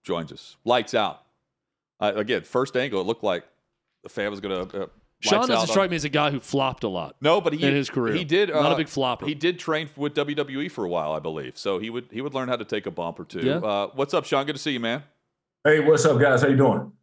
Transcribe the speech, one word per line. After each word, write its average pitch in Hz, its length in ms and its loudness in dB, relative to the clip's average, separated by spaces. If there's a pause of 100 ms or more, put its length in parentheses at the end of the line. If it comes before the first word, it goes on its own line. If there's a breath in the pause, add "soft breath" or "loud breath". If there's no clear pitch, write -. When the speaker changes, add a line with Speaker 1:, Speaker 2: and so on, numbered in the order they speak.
Speaker 1:
joins 85 280 -4
us. - 340 -20
Lights 120 280 2
out. 101 300 -2 (760)
Uh, 104 160 0
again, 104 280 0
first 127 320 -2
angle, 123 260 -2
it 90 60 -4
looked 113 160 -4
like 90 200 -2 (600)
the - 60 -16
fan 104 200 -4
was 101 120 -8
gonna, 95 220 -4
uh, 92 40 -10 (540)
Speaker 2:
Sean 202 180 2
Speaker 1:
lights 247 80 0
Speaker 2:
doesn't 254 80 0
Speaker 1:
out 185 140 2
Speaker 2:
strike 190 160 2
Speaker 1:
on 180 60 -2
Speaker 2:
me 170 40 -4
as 147 80 -4
a 151 60 -4
guy 151 220 2
who 135 100 -4
flopped 135 420 -2
a 113 60 0
lot 85 320 -6
Speaker 1:
No, 160 180 4
but 170 140 0
he, 147 120 -2
Speaker 2:
in 139 80 4
his 139 160 0
career. 117 240 0
Speaker 1:
he 160 120 -2
did, 175 240 2
Speaker 2:
Not 151 80 -2 (140)
a - 20 4
Speaker 1:
uh, - 20 -2
Speaker 2:
big 151 140 -2
flopper. 123 360 -2
Speaker 1:
he 151 100 -2
did 170 220 -2
train 156 380 -4
with 143 200 -4
W 147 200 0
W 135 260 -4
E 175 60 -4
for 120 160 -6
a 87 60 -2
while, 78 240 0
I 78 60 -2
believe. 76 380 -8
So 98 220 -2
he 113 100 -8
would, 117 220 -8
he 117 100 -6
would 139 120 -6
learn 131 160 -4
how 123 80 0
to 110 80 -6
take 107 220 -4
a 90 40 -6
bump 85 280 -6
or 85 60 -10
two. - 140 -10
Speaker 2:
Yeah. 139 180 2
Speaker 1:
Uh, 101 380 -2
what's 139 180 -2
up, 156 120 0
Sean? 139 200 0
Good 147 100 -4
to 127 60 -10
see 151 100 -2
you, 127 100 -2
man. 120 220 -4 (600)
Speaker 3:
Hey, 151 160 6
what's 151 240 6
up, 143 160 6
guys? 131 220 6
How 139 80 6
you 127 80 6
doing? 123 340 4 (120)